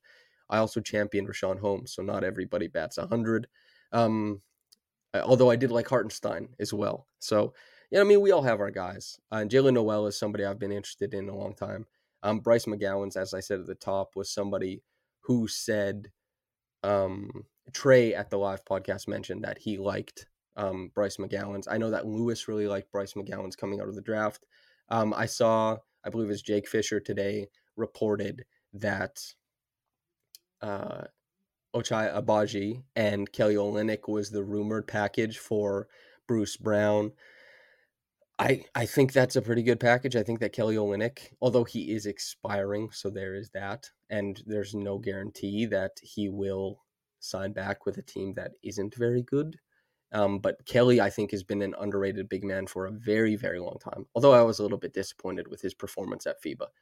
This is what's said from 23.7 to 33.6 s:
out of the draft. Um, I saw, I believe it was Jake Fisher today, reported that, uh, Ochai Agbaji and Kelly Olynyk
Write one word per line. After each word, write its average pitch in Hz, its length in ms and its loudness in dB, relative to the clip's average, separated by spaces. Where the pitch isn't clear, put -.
out 101 80 -6
of 101 80 -10
the 95 60 -10
draft. 107 440 -2
Um, 110 260 2
I 113 120 0
saw, 110 520 2
I 107 60 -6
believe 110 180 -2
it - 20 -4
was 101 120 -4
Jake 104 260 0
Fisher 107 320 0
today, 101 480 -4
reported 104 680 -2
that, 98 480 -4
uh, 101 440 -6
Ochai 110 400 0
Agbaji 107 720 0
and 104 380 0
Kelly 107 240 4
Olynyk 104 520 0